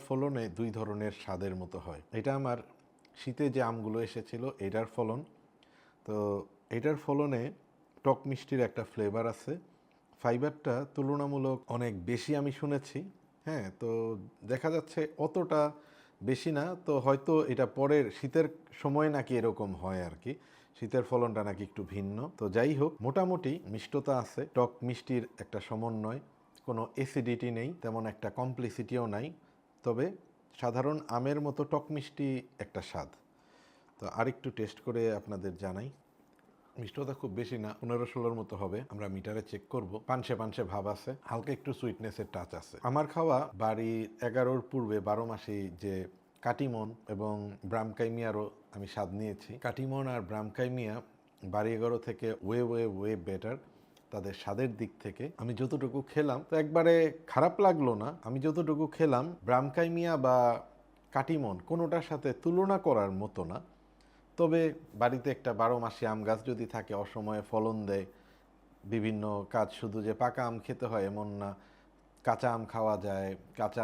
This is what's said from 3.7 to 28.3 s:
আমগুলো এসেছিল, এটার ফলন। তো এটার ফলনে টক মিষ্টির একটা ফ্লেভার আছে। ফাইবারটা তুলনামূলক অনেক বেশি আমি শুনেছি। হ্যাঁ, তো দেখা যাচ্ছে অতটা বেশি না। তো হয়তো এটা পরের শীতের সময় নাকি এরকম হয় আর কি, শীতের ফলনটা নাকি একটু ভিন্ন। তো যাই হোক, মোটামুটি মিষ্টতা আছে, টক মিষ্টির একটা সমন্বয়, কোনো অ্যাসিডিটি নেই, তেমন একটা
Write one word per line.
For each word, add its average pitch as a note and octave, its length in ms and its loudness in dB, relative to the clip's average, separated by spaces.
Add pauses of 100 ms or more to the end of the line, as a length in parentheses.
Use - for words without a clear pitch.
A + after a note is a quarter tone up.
আমগুলো A2 280 -2 (100)
এসেছিল, A#2 340 -8 (240)
এটার A2 280 0
ফলন। A#2 260 0 (840)
তো G#2+ 100 -2 (600)
এটার D3 280 0
ফলনে C#3+ 380 0 (600)
টক C3+ 160 4 (100)
মিষ্টির C3 380 -2
একটা - 140 -6 (100)
ফ্লেভার G#2+ 320 0 (100)
আছে। - 180 -8 (720)
ফাইবারটা C3 520 2 (200)
তুলনামূলক C#3 640 0 (180)
অনেক A#2+ 160 -2 (180)
বেশি B2 300 0
আমি C#3+ 200 0
শুনেছি। C#3+ 380 -4 (480)
হ্যাঁ, D3 200 -4 (140)
তো A#2 80 -2 (600)
দেখা C3 240 0
যাচ্ছে D#3+ 260 -2 (240)
অতটা D#3 380 2 (680)
বেশি C3+ 300 0
না। C#3+ 60 2 (220)
তো D#3 60 2 (140)
হয়তো C#3 260 4 (200)
এটা B2 140 2 (120)
পরের C#3 260 6 (140)
শীতের D3+ 280 4 (360)
সময় D3+ 340 4
নাকি C3 240 -2
এরকম G#2+ 300 0 (120)
হয় F#2 260 -2
আর D#2 140 -10
কি, B2 100 -6 (460)
শীতের A#2+ 320 0
ফলনটা A#2 380 2
নাকি G2 200 -4
একটু - 140 -8 (120)
ভিন্ন। G2+ 240 -4 (200)
তো A2+ 60 -2 (120)
যাই C3 240 6
হোক, D#3+ 120 2 (140)
মোটামুটি F3+ 460 2 (200)
মিষ্টতা C3+ 500 -2
আছে, C3+ 200 -6 (140)
টক B2 160 4 (140)
মিষ্টির B2 380 -2 (180)
একটা G#2+ 160 -6 (100)
সমন্বয়, A2+ 520 -4 (460)
কোনো A2+ 160 -2 (140)
অ্যাসিডিটি B2 520 0 (100)
নেই, B2 100 -2 (140)
তেমন A2+ 200 -2 (100)
একটা G#2+ 160 -6 (100)